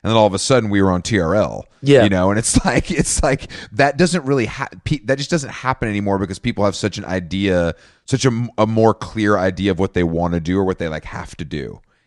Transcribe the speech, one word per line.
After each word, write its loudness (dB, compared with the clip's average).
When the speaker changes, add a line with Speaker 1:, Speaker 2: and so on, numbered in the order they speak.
Speaker 1:
And -2
then 2
all 6
of 2
a -4
sudden 2
we 2
were 4
on 0
T 0
R 2
L. -2
Speaker 2:
Yeah. 6
Speaker 1:
You 4
know, 2
and 0
it's 0
<laughs> -
like, 0
it's -2
like, -2
that 2
doesn't 2
really 0
ha-, -8
pe-, -2
that 0
just -8
doesn't -2
happen -4
anymore -2
because -6
people -2
have 0
such -4
an -12
idea, -2
such -2
a 2
m-, -2
a 4
more 4
clear 0
idea 0
of -2
what -2
they 2
wanna 0
do 0
or 2
what 0
they, -4
like, -8
have -12
to -12
do. -10